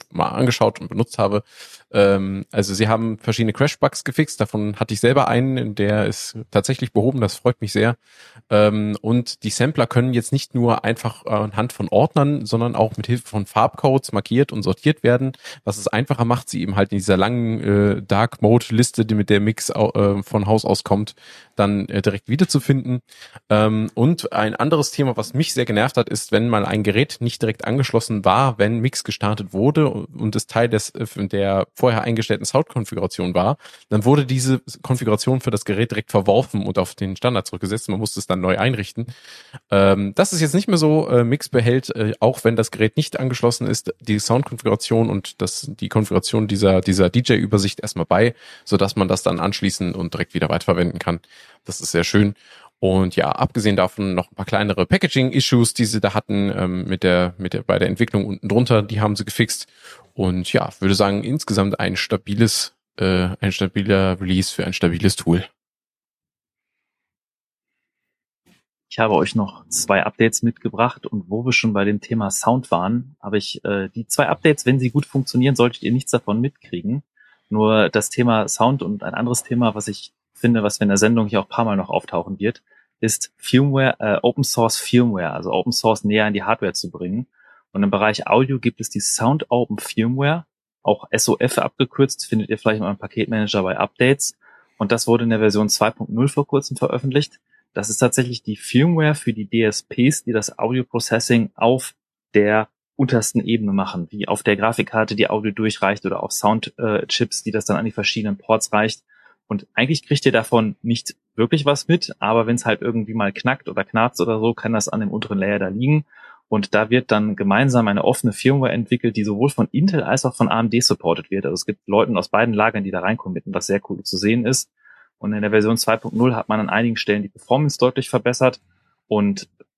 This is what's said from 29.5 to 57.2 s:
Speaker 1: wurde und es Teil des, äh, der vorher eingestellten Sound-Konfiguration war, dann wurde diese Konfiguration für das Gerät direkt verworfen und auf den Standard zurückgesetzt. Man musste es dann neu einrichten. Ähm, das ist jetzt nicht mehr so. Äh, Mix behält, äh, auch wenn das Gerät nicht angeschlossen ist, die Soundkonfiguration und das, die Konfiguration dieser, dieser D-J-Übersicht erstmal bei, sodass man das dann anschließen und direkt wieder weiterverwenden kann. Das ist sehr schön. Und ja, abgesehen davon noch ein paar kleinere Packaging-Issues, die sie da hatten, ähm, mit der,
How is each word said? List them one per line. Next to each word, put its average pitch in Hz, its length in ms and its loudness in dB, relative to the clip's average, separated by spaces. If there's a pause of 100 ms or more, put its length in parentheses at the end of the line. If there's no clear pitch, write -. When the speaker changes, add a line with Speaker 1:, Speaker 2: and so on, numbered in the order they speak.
Speaker 1:
wurde 143 360 2
und - 460 -6
es 113 100 -4
Teil 117 240 0
des, 110 220 -2
äh, 101 360 -6
der 98 460 0
vorher 117 280 2
eingestellten 110 440 -2
Sound-Konfiguration 98 880 -2
war, 95 240 2 (300)
dann 107 160 0
wurde 139 220 4
diese 131 360 0 (200)
Konfiguration 123 580 0
für - 100 -6
das 104 140 -2
Gerät 107 280 -2
direkt 107 200 -6
verworfen 101 560 2
und 92 100 -4
auf 90 160 0
den 95 220 -6
Standard 120 320 -2
zurückgesetzt. 101 400 -6
Man 101 140 -4
musste - 180 -6
es - 80 -10
dann 92 140 -2
neu 92 160 2
einrichten. 113 500 -4 (640)
Ähm, 98 420 4
das 196 200 2
ist 160 80 0
jetzt 147 120 0
nicht 196 140 0
mehr 190 100 2
so. 156 300 2
Äh, 123 160 4
Mix 120 240 -2
behält, 120 480 2
äh, 110 240 -2
auch - 240 2
wenn 113 140 2
das 110 140 0
Gerät 110 260 -2
nicht - 200 -2
angeschlossen 120 480 0
ist, - 360 -4
die 104 180 0
Soundkonfiguration 113 880 0
und - 320 -6
das, - 380 -6
die 98 80 -6
Konfiguration 107 600 0
dieser, 95 340 4
dieser 92 280 4
D-J-Übersicht 101 720 0
erstmal 92 260 -6
bei, 110 300 2 (300)
sodass 98 320 0
man 98 100 2
das 92 160 0
dann 90 160 0
anschließen 92 560 -2
und 90 180 -6
direkt - 200 -6
wieder 80 160 -2
weiterverwenden 85 500 0
kann. 85 220 -4 (420)
Das - 160 -12
ist 82 120 -8
sehr 85 120 2
schön. 101 320 2 (440)
Und 95 380 0
ja, 73 140 2
abgesehen 104 440 0
davon 92 400 0
noch 90 160 -4
ein - 40 -20
paar 95 100 -8
kleinere 101 400 0
Packaging-Issues, 131 880 2
die 120 100 0
sie 110 160 0
da 98 140 0
hatten, 101 420 -2
ähm, 92 320 -4
mit 92 160 -4
der, 90 340 2